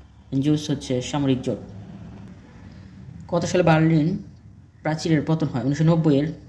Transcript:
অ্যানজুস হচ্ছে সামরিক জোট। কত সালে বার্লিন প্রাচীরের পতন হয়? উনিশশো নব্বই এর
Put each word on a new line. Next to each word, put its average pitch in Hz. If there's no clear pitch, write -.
অ্যানজুস 147
হচ্ছে 131
সামরিক 135
জোট। 107
কত 170
সালে 180
বার্লিন 160
প্রাচীরের 156
পতন 160
হয়? 123
উনিশশো 143
নব্বই 160
এর 156